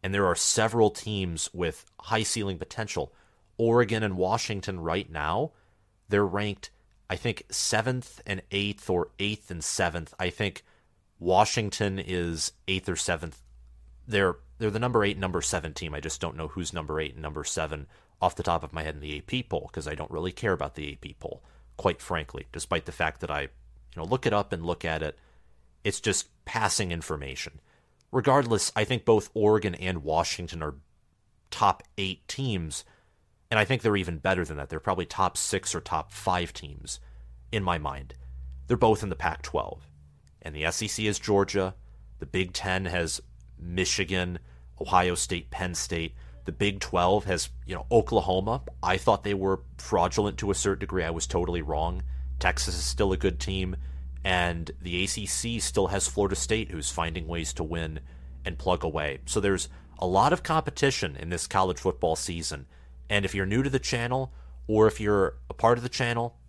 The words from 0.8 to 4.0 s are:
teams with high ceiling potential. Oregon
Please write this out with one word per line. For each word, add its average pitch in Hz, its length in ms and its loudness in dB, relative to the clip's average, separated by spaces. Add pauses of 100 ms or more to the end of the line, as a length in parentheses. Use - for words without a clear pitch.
teams 92 600 -4
with 87 320 -2 (160)
high 110 220 0
ceiling 98 340 -2
potential. 82 560 -6 (440)
Oregon 117 460 4